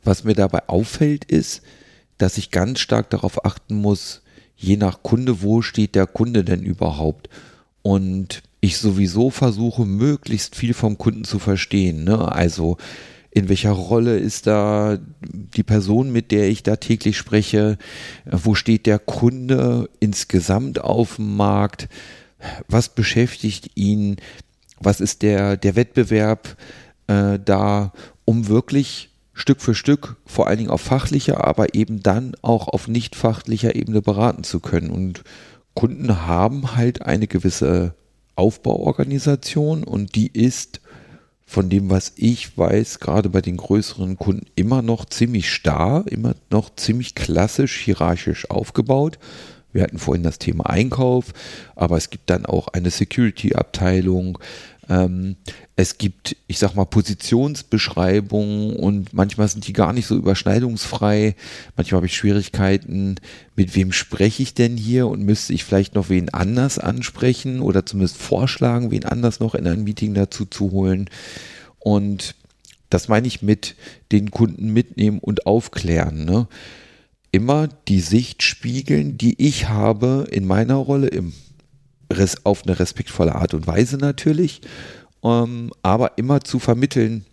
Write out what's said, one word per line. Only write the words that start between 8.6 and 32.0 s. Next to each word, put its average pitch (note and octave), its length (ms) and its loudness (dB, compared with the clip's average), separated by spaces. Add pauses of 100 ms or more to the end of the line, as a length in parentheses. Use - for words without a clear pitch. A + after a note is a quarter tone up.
ich F#2+ 160 2
sowieso G2+ 520 2
versuche, A#2 560 0
möglichst A2 680 -2
viel A#2 180 -2
vom G#2+ 240 0
Kunden A2 280 -2
zu - 120 -4
verstehen, F#2 680 0
ne? G#2 260 2
Also, E2+ 460 0 (580)
in G2 140 2
welcher G2+ 220 2
Rolle G#2+ 480 2
ist - 260 -4
da G#2 540 2 (240)
die G#2 400 -6
Person, G#2+ 480 2
mit A2+ 180 -2
der G#2 200 2
ich G#2+ 120 -2
da G#2+ 140 0
täglich G#2+ 420 -2
spreche? G#2+ 640 0 (460)
Wo F2 280 0
steht A2 320 2
der G#2 140 4
Kunde B2+ 880 0 (100)
insgesamt G2+ 840 0
auf G#2+ 340 0
dem G#2 200 -4
Markt? G2+ 540 0 (800)
Was A2+ 220 2
beschäftigt - 840 -2
ihn? G2+ 440 0 (640)
Was G2 220 2
ist - 220 -2
der, G2+ 340 2
der F#2+ 180 2
Wettbewerb, A2 840 0 (500)
äh, G2+ 360 2
da, G2+ 480 2 (320)
um A2+ 260 2
wirklich C3 600 0 (240)
Stück - 280 2
für A#2 120 0
Stück, C#3+ 440 0 (100)
vor - 180 0
allen G#2+ 140 2
Dingen A2+ 100 -4
auf - 120 0
fachlicher, - 600 0
aber - 300 0
eben G#2+ 300 -2